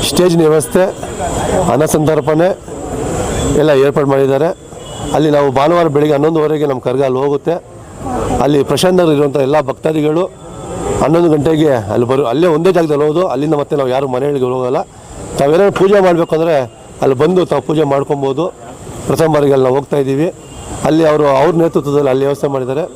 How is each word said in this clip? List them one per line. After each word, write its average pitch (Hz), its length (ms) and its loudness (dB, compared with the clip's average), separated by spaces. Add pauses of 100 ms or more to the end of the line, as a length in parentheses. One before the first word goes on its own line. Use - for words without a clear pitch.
ಸ್ಟೇಜ್ 170 340 2
ವ್ಯವಸ್ಥೆ, 156 400 2 (880)
ಅನ್ನ 135 120 2 (100)
ಸಂತರ್ಪಣೆ 156 540 2 (1120)
ಎಲ್ಲ 151 100 2 (140)
ಏರ್ಪಾಡು 143 280 0
ಮಾಡಿದ್ದಾರೆ. 139 360 2 (680)
ಅಲ್ಲಿ 151 200 2
ನಾವು 143 140 2 (100)
ಭಾನುವಾರ 165 380 2
ಬೆಳಿಗ್ಗೆ 151 200 2
ಹನ್ನೊಂದುವರೆಗೆ 151 540 0
ನಮ್ಮ 127 160 -2
ಕರಗ 131 220 0
ಅಲ್ಲಿ 127 160 0
ಹೋಗುತ್ತೆ. 143 300 -2 (880)
ಅಲ್ಲಿ 143 160 2 (100)
ಪ್ರಶಾಂತ್ 185 300 2
ನಗರ 165 160 2
ಇರುವಂಥ 143 300 0
ಎಲ್ಲ 143 100 0 (120)
ಭಕ್ತಾದಿಗಳು 156 560 -2 (760)
ಹನ್ನೊಂದು 165 320 2
ಗಂಟೆಗೆ 156 360 2 (240)
ಅಲ್ಲಿ 120 160 2
ಬರು-, 135 220 2
ಅಲ್ಲೇ 160 240 2
ಒಂದೇ 170 200 2
ಜಾಗದಲ್ಲಿ 151 300 0
ಹೋಗೋದು. 151 260 0
ಅಲ್ಲಿಂದ 147 280 0
ಮತ್ತೆ 143 200 -4
ನಾವು 131 140 0
ಯಾರು 139 200 -2
ಮನೆಗಳಿಗೆ 135 320 -2 (100)
ಹೋಗಲ್ಲ. 127 240 -2 (580)
ತಾವೇನಾದ್ರು 170 420 2
ಪೂಜೆ 196 260 4
ಮಾಡಬೇಕು 170 320 0
ಅಂದರೆ 165 180 0 (460)
ಅಲ್ಲಿ 135 200 2
ಬಂದು 180 180 2 (120)
ತಾವು 143 160 0
ಪೂಜೆ 156 240 0
ಮಾಡ್ಕೊಬೋದು. 139 540 -2 (640)
ಪ್ರಥಮ 160 280 2
ಬಾರಿಗೆ 143 200 4
ಅಲ್ಲಿ 131 120 4
ನಾವು 127 100 2
ಹೋಗ್ತಾ 143 260 -2
ಇದ್ದೀವಿ. 135 240 -2 (600)
ಅಲ್ಲಿ 156 240 2
ಅವರು, 151 140 2 (160)
ಅವ್ರ 165 100 4 (100)
ನೇತೃತ್ವದಲ್ಲಿ 143 520 0
ಅಲ್ಲಿ 135 140 0
ವ್ಯವಸ್ಥೆ 143 260 -2
ಮಾಡಿದ್ದಾರೆ. 131 420 -4